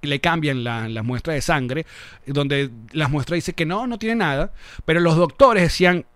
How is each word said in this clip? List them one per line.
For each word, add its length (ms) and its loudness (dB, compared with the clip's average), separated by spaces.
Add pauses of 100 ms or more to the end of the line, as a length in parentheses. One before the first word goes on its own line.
le 200 -4
cambian 420 0
la, 260 -4
la 120 -6
muestra 320 -4
de 80 -2
sangre, 440 -2 (420)
donde 420 -2 (220)
las 180 -2
muestras 280 -2
dice 160 -6
que 120 -2
no, 220 -4
no 100 -6
tiene 180 -2
nada, 380 0 (320)
pero 140 2
los 160 4
doctores 480 6
decían 420 2 (100)